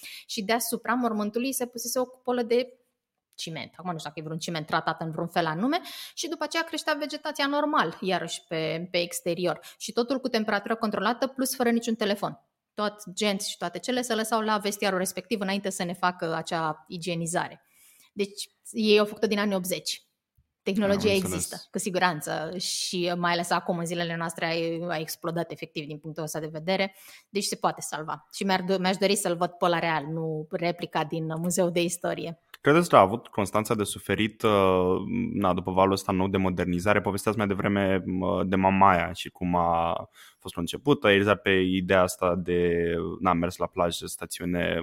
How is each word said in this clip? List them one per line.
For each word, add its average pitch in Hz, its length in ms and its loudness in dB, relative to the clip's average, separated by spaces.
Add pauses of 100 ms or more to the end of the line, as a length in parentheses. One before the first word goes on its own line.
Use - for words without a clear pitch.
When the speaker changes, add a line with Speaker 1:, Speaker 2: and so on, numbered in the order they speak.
(260)
Speaker 1:
Și - 180 -6
deasupra 226 500 -2
mormântului 233 600 -2
se 247 120 -4
pusese 240 340 -6
o 254 60 0
cupolă 247 360 -4
de 240 340 0 (600)
ciment. 160 420 -10
Acum 180 140 -8
nu 165 60 -8
știu 156 120 -10
dacă 156 100 -12
e 156 40 -8
vreun 160 160 -8
ciment 160 260 -6
tratat 160 360 0
în 165 100 -4
vreun 170 160 -4
fel 170 180 0
anume. 220 360 0 (320)
Și - 140 -8
după 320 160 -6
aceea 320 200 -2
creștea 311 360 -4
vegetația 294 480 -4
normal, 285 540 0
iarăși 180 460 -2
pe, 160 440 -4
pe 175 100 2
exterior. 175 580 -2 (180)
Și - 140 -10
totul 247 280 0
cu 262 80 -4
temperatură 214 480 0
controlată, 220 520 0
plus 262 280 -4
fără 240 140 2
niciun 233 260 2
telefon. 202 440 -2 (340)
Tot 208 300 -4 (100)
genți 202 360 -2
și - 80 -10
toate 175 220 -6
cele 247 220 -2
se 233 140 -2
lăsau 220 260 0
la 214 160 2
vestiarul 202 400 0
respectiv 190 440 -4
înainte 196 280 -2
să 190 140 -4
ne 175 100 -4
facă 175 420 -2
acea 160 520 -4
igienizare. 170 720 -4 (520)
Deci 196 360 -6 (220)
ei 214 280 6
au 208 60 4
făcut-o 214 220 -2
din 202 120 0
anii 202 160 0
optzeci. 180 480 -4 (600)
Tehnologia 202 460 2
Speaker 2:
Am 196 60 4
înțeles. 185 180 0
Speaker 1:
există, 175 380 -6
cu - 60 -6
siguranță, 170 800 0
și 175 600 -2
mai 175 140 2
ales 170 200 0
acum, 175 260 0
în 170 80 -4
zilele 170 320 -4
noastre, 170 280 -4
a, 165 480 -2
a 156 40 -2
explodat 165 540 -6
efectiv 156 340 -10
din 151 120 -10
punctul 160 260 -10
ăsta 156 160 -8
de 156 120 -8
vedere. 185 440 -2 (340)
Deci 202 140 -4
se - 120 -4
poate - 260 -2
salva. 151 520 -10
Și - 100 -6
mi-ar 185 180 2
do-, 185 180 0
mi-aș 185 180 2
dori 196 180 4
să-l 180 200 0
văd 175 140 0
pe 185 160 -2
ăla 170 140 4
real, 160 260 0
nu 160 460 -4
replica 170 520 -2
din 160 220 -4 (120)
Muzeul 175 340 0
de 180 100 0
Istorie. 170 580 -4 (220)
Speaker 2:
Credeți 165 280 4
că 151 60 6
a 120 40 12
avut 101 280 6
Constanța 107 480 0
de 104 80 0
suferit, 101 580 -2
uh, 110 100 4 (800)
na, 95 200 4
după 92 180 -2
valul 95 200 6
ăsta 98 200 0
nou 92 160 2
de 95 100 0
modernizare? 90 640 2
Povesteați 104 360 0
mai 104 100 0
devreme, 98 560 2 (160)
uh, 92 260 0
de 95 100 0
Mamaia 95 580 6
și - 160 -10
cum 90 260 -2
a 85 540 0 (300)
fost - 160 -14
la 87 60 -6
început, 139 420 0
a 104 100 8
exact 101 280 6
pe - 100 2
ideea 95 500 4
asta 90 340 2
de, 85 580 0 (260)
n-a 90 140 2
mers 85 240 0
la 87 100 -2
plajă, 87 380 -2
stațiune, 87 760 -4